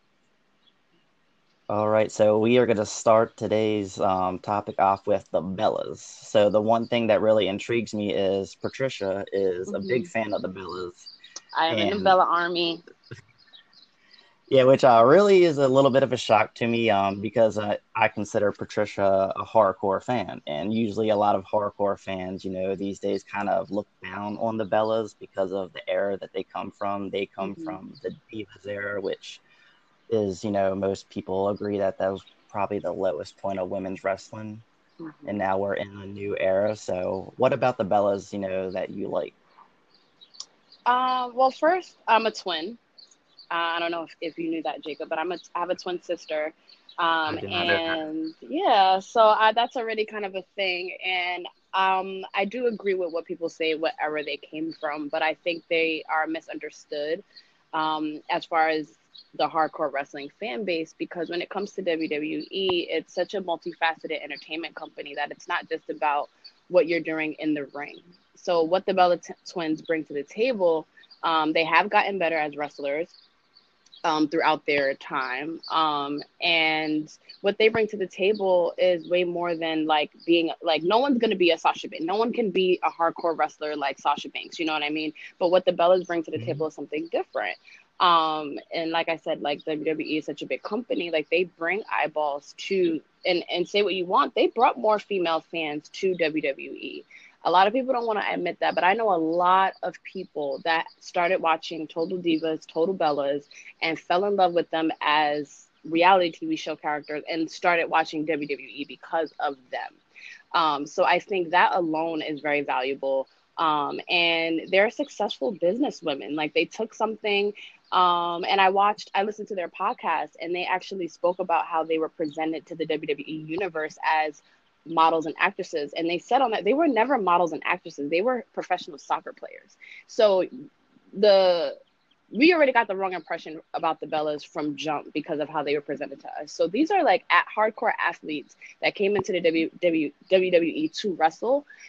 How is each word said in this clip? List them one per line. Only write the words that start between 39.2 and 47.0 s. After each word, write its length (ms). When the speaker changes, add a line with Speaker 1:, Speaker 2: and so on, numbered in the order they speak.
Speaker 2:
Uh, 440
well, 200
first, 460
I'm 180
a 60
twin. 480
Uh, 260
I 20
don't 100
know 140
if, 180
if 160
you 100
knew 140
that, 220
Jacob, 260
but 80
I'm 140
a, 80
I 60
have 100
a 40
twin 280
sister. 500
Um, 80